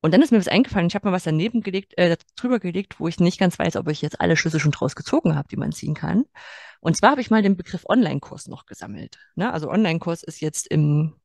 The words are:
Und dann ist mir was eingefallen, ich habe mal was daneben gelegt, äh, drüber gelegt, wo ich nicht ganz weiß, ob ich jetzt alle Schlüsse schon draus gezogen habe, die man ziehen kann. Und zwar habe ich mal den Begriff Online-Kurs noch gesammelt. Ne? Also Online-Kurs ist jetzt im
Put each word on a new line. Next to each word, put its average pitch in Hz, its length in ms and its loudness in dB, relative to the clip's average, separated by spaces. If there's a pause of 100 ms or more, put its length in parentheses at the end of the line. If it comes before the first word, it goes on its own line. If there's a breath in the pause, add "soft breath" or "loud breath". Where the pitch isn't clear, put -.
Und 160 100 2
dann 202 80 8
ist 311 120 4
mir 226 60 6
was 180 100 0
eingefallen, 185 400 2
ich - 60 -4
habe 202 140 -2
mal 180 60 2
was 180 80 -2
daneben 180 400 0
gelegt, 196 340 -8
äh, 170 220 2 (180)
drüber 247 220 -2
gelegt, 180 420 -6
wo 160 80 -2
ich - 120 -4
nicht 180 180 4
ganz 185 200 2
weiß, - 180 0
ob 165 120 -4
ich 151 140 -4
jetzt - 180 -6
alle 170 160 2
Schlüsse 160 240 0
schon 151 120 2
draus - 240 -4
gezogen - 380 0
habe, 147 140 -4
die - 80 -10
man - 160 -4
ziehen 151 220 -6
kann. 180 300 0 (560 loud breath)
Und 165 140 0
zwar 226 180 4
habe 269 100 -2
ich - 80 -4
mal 220 100 6
den 196 160 4
Begriff - 320 -10
Online-Kurs 151 600 0
noch - 180 -16
gesammelt. - 520 -16 (180 soft breath)
Ne? 202 140 -2
Also 156 200 -6
Online-Kurs 170 520 0
ist - 200 -12
jetzt - 240 -6
im 151 480 2 (100)